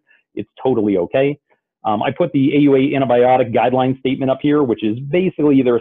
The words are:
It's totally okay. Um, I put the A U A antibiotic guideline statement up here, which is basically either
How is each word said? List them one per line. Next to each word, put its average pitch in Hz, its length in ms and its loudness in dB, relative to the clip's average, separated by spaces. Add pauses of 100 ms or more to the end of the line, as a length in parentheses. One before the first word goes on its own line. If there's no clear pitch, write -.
(340)
It's - 160 -12 (120)
totally 107 360 0
okay. 135 420 -2 (460)
Um, 110 180 -2
I 135 80 -4
put 175 220 -4
the 143 220 0
A 147 40 2
U 143 160 4
A 135 40 4
antibiotic 127 760 2
guideline 127 440 0
statement 131 300 -4
up 131 120 -2
here, 147 220 2
which 110 200 -2
is 113 160 -2
basically 151 600 0
either 123 220 2